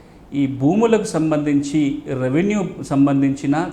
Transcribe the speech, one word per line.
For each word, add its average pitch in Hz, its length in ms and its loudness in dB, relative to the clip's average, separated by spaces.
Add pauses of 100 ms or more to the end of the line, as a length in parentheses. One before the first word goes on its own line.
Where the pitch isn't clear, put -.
(340)
ఈ 143 140 0
భూములకు 196 560 2
సంబంధించి, 151 1040 0
రెవెన్యూ 151 760 -2
సంబంధించిన 139 880 0